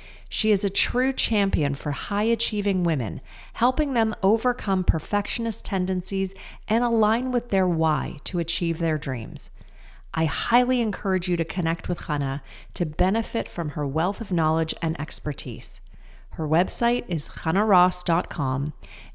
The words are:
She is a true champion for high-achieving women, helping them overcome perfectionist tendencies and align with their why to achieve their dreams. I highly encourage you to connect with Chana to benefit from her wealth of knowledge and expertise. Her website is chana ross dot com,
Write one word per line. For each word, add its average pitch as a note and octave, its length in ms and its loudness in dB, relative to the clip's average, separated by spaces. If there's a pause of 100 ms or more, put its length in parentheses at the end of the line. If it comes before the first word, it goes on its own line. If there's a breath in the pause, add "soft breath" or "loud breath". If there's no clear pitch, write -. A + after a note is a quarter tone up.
(280 loud breath)
She - 240 2
is G3+ 140 4
a F#3+ 40 2
true B3+ 440 0
champion G3 600 2
for C#3+ 200 -4
high-achieving G#3 880 0
women, C3 380 0 (320 loud breath)
helping C4 400 2
them A3 280 2
overcome G#3 600 2
perfectionist G#3 800 0
tendencies F#3 720 -2 (320 loud breath)
and A#3 160 2
align A#3 480 2
with A#3+ 180 0
their F#3+ 160 4
why D#3 600 2
to F3 140 -2
achieve E3 400 -2
their D#3+ 180 2
dreams. - 520 -6 (640 soft breath)
I D#3+ 120 2
highly B3 560 2
encourage F#3+ 480 -2
you F3 80 2
to E3 80 0
connect E3 420 -2
with F3 120 -2
Chana C#3 420 -2 (320 loud breath)
to E3+ 120 0
benefit G3+ 600 2
from D#3+ 220 -4
her D3 180 -2
wealth D#3+ 320 0
of - 140 -2
knowledge D#3+ 480 2
and D#3+ 180 -2
expertise. - 800 -6 (520 soft breath)
Her D#3 160 -2
website G#3+ 600 2
is D#3+ 220 -2
chana F#3 360 0
ross F3+ 380 6
dot F3 240 2
com, C#3 460 -2 (420 loud breath)